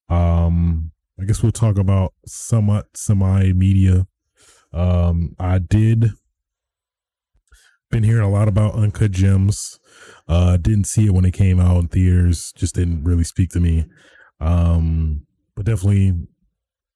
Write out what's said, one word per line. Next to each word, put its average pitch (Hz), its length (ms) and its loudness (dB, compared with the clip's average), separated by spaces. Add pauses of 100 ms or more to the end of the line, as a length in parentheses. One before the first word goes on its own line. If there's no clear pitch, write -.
(100)
Um, 85 800 0 (260)
I 95 60 -8
guess 104 180 -2
we'll 113 80 2
talk 104 280 -2
about 95 340 0 (140)
somewhat 107 680 -4
semi 95 580 0
media. 92 540 2 (640)
Um, 87 640 0
I 92 200 -2
did 110 520 2 (1800)
been 117 120 -2
hearing 110 220 2
a 98 60 0
lot 101 180 0
about 107 260 0
Uncut 107 380 0
Gems. 98 680 0 (480)
Uh, 90 300 2
didn't 101 260 0
see 110 220 0
it 98 80 2
when 92 100 2
it 90 80 2
came 92 260 2
out 90 200 4
in 85 100 -2
theaters. 90 640 0
Just - 220 -8
didn't 85 300 -4
really 87 200 0
speak 87 260 -4
to 87 100 -4
me. 82 260 0 (540)
Um, 82 840 0 (340)
but 104 80 -10
definitely 98 500 0 (800)